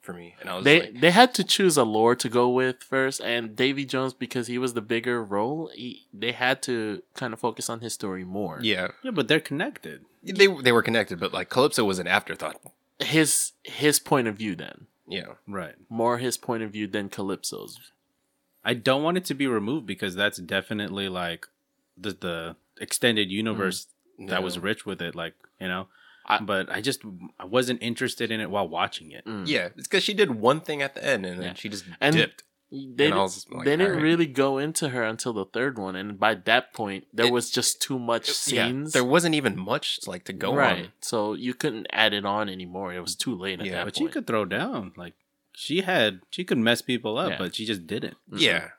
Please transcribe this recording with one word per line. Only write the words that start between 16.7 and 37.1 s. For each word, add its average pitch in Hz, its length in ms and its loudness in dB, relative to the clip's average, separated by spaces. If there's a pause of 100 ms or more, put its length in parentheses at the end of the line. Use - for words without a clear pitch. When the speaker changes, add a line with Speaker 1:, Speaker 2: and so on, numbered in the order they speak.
Speaker 2:
view 104 160 -4
than 98 220 -4
Calypso's. - 680 -6 (840)
Speaker 3:
I 113 80 2
don't 131 300 2
want 175 140 2
it 180 80 -2
to 147 80 -4
be 139 140 0
removed 117 380 0
because 95 300 -6
that's 101 220 0
definitely, 98 720 -4
like, 87 400 -6 (500)
the, 98 140 -6
the 85 440 -6 (240)
extended 107 520 2
universe 104 560 -2 (320)
Speaker 1:
Mm. 95 100 -14
Speaker 3:
that 92 120 0
was 90 160 -2
Speaker 1:
No. 85 60 -8
Speaker 3:
rich 107 200 -2
with 92 160 -8
it, 85 140 -6
like, 82 220 -10 (260)
you 95 60 -6
know? 92 200 -4 (380)
Speaker 2:
I 104 140 2
Speaker 3:
But 98 320 -2
I 101 100 -4
just, 131 200 -2 (380)
I 95 60 -12
wasn't 123 380 0
interested 117 480 -4
in 110 100 -4
it 92 80 -6
while 98 180 -2
watching 82 440 -4
it. - 140 -20
Speaker 2:
Mm. 202 220 -8
Speaker 1:
Yeah, 101 300 0
it's - 100 -12
'cause 190 160 2
she 208 120 -2
did 190 160 4
one 120 280 4
thing 151 220 -4
at 139 140 -4
the - 100 -8
end 123 200 0
and 90 140 -6
then 90 100 -6
Speaker 2:
Yeah. - 40 -10
Speaker 1:
she - 160 -10
just 98 160 -10 (160)
Speaker 2:
And 147 140 6
Speaker 1:
dipped. - 280 0 (280)
Speaker 2:
they 139 340 -2
Speaker 1:
And 156 80 4
I - 40 4
Speaker 2:
di-, - 40 4
Speaker 1:
was - 300 -2
like, - 120 -10
Speaker 2:
they 143 140 4
didn't 190 140 4
Speaker 1:
"All - 60 0
right." 151 60 0
Speaker 2:
really 165 220 4
go 135 320 2
into 151 320 -2
her 123 140 -2
until 113 300 -2
the 98 120 -2
third 123 320 -2
one, 95 180 -6
and 101 240 -8
by 107 140 4
that 110 400 2
point, 101 400 -6